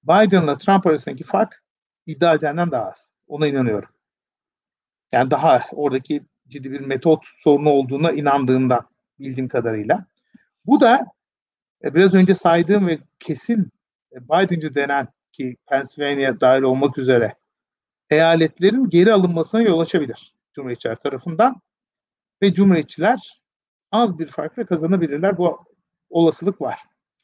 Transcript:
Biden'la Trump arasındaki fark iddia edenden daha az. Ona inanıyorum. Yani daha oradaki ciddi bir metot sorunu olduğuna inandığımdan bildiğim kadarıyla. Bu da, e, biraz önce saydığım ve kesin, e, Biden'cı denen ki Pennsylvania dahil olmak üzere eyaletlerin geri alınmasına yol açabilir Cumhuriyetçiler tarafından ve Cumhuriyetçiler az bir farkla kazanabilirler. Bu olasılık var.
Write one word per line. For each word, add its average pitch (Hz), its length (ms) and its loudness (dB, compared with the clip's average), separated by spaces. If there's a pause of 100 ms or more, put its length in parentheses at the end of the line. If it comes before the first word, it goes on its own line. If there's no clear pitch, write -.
Biden'la 175 560 2
Trump 196 280 0
arasındaki 143 380 -4
fark - 400 -4 (420)
iddia 160 280 0
edenden 156 360 -4
daha 113 200 -6
az. - 200 -20 (160)
Ona 147 200 -4
inanıyorum. 123 420 -4 (1200)
Yani 127 180 2
daha 143 320 2 (100)
oradaki 143 540 -6 (220)
ciddi 131 240 -16
bir 139 80 -10
metot 135 440 0
sorunu 147 460 0
olduğuna 139 420 0
inandığımdan 131 720 0 (320)
bildiğim 131 300 -10
kadarıyla. 117 580 -4 (600)
Bu 285 140 4
da, 247 260 4 (800)
e, 139 100 -6
biraz 185 200 4
önce 185 200 4
saydığım 175 520 0
ve 160 120 -4 (200)
kesin, 190 540 -6 (400)
e, 127 120 -20
Biden'cı 165 500 -2
denen 139 340 -2 (240)
ki 127 240 -10 (120)
Pennsylvania 139 720 -4
dahil 131 220 4
olmak 131 360 0
üzere 123 360 2 (760)
eyaletlerin 165 800 2
geri 175 240 4
alınmasına 180 500 0
yol 175 180 2
açabilir 156 540 -6 (180)
Cumhuriyetçiler 120 440 -10
tarafından 165 640 -2 (840)
ve 202 120 2
Cumhuriyetçiler 185 880 0 (500)
az 202 260 0
bir 156 100 -8
farkla 156 380 -10
kazanabilirler. 170 720 -2
Bu 175 260 -2 (460)
olasılık 170 500 0
var. 127 180 -8 (460)